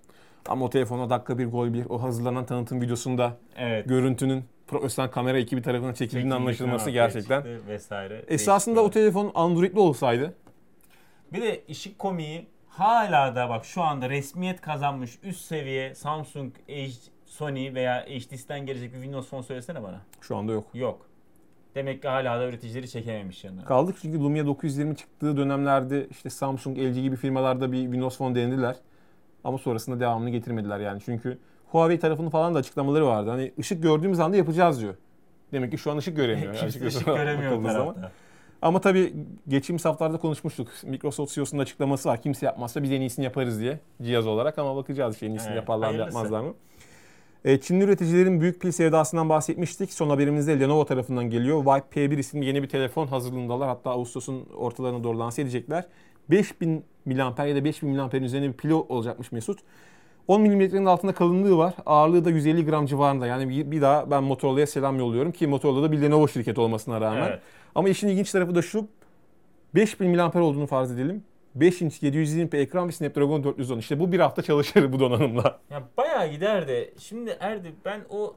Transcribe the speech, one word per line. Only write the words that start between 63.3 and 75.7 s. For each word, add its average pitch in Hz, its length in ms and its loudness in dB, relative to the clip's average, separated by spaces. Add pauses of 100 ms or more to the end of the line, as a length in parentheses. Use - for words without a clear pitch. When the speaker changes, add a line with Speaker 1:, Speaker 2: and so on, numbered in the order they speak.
Speaker 1:
bir, 139 220 -4
bir 156 100 0
daha 143 300 4
ben 139 120 4
Motorola'ya 135 440 2
selam 135 320 -2
yolluyorum 123 320 0
ki 165 160 -2
Motorola 139 360 2
da 160 80 2
bir 151 100 2
Lenovo 147 260 6
şirketi 117 340 -2
olmasına 113 400 0
rağmen. 110 280 0
Speaker 2:
Evet. 95 100 -6 (360)
Speaker 1:
Ama 185 140 4
işin 190 180 2
ilginç 196 240 0
tarafı 180 240 2
da 175 60 4
şu. 214 260 -4 (880)
Beş 208 260 4
bin 185 80 4
miliamper 175 300 4
olduğunu 147 280 2
farz 131 240 0
edelim. 143 320 -4 (320)
Beş 170 260 4
inç 160 220 -2
yedi 143 140 2
yüz 156 160 2
yirmi 165 160 0
p 151 80 -2
ekran 175 300 0
ve 170 40 -4
Snapdragon 143 520 0
dört 139 160 -2
yüz 127 120 -4
on. 120 60 -2
İşte 139 220 -2
bu 175 120 2
bir 185 80 4
hafta 147 220 4
çalışır 147 520 4
bu 131 60 0
donanımla. 123 600 2 (120)